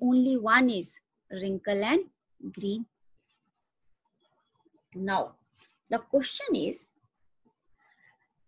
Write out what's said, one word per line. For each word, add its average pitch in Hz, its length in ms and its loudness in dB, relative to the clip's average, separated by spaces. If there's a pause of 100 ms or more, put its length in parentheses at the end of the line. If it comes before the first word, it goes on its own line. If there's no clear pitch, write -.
only 254 340 4
one 240 320 4
is 190 300 -4 (320)
wrinkled 196 520 -2
and 311 220 2 (480)
green. 208 320 -6 (2000)
Now, 190 420 -4 (540)
the 330 80 0
question 330 560 0
is 190 340 -4 (1600)